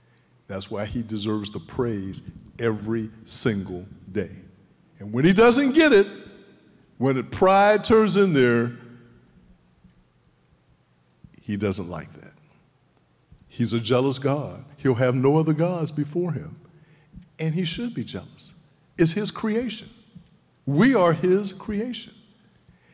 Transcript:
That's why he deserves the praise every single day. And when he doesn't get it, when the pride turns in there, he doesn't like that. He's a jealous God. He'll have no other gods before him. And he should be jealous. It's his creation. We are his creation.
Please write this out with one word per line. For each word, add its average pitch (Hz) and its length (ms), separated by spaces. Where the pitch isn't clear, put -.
That's 95 220
why 104 160
he 117 160
deserves 107 500
the 95 80
praise 98 600
every 110 500
single 92 640
day. 92 200
And 104 140
when 123 100
he 180 80
doesn't 240 400
get 302 220
it, 202 140
when 131 180
the 123 80
pride 202 640
turns 220 320
in 196 160
there, 120 400
he 104 160
doesn't 98 320
like 82 240
that. - 180
He's 117 260
a 120 60
jealous 127 400
God. 135 440
He'll 131 180
have 127 200
no 139 220
other 160 160
gods 165 380
before 156 400
him. 113 240
And 160 140
he 180 120
should 240 280
be 117 100
jealous. - 500
It's 165 140
his 208 200
creation. 226 580
We 214 300
are 175 180
his 190 400
creation. 220 600